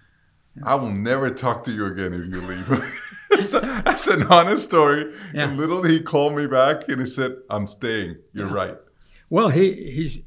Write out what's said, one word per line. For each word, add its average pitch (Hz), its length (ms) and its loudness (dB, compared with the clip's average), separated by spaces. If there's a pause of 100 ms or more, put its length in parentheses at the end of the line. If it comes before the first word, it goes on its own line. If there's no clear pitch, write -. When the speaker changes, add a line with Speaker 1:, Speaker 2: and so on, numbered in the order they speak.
(560)
Speaker 1:
Yeah. - 120 -14
Speaker 2:
"I 131 80 2
will 127 160 -2
never 123 400 0
talk 123 340 -2
to 123 60 -6
you 107 160 -2
again 92 260 -4
if 87 60 -6 (120)
you 90 160 -8
leave." 92 220 -8
<laughs> - 240 -2 (480)
So 220 180 0
that's 240 480 -2
an 180 200 4
honest 180 360 6
story. 151 480 4 (220)
Speaker 1:
Yeah. 147 160 -2
Speaker 2:
And 139 80 -6
literally 165 360 2
he 160 80 2
called 147 340 2
me 147 100 -2
back 135 420 2
and 135 120 -2
he 127 80 -2
said, 127 280 -4 (140)
"I'm 104 180 -2
staying. 104 500 -6 (140)
You're 101 160 -8
Speaker 1:
Yeah. 92 60 -6
Speaker 2:
right." 92 240 -4 (540)
Speaker 1:
Well, 202 180 2
he, 175 240 4
he's, 151 540 -8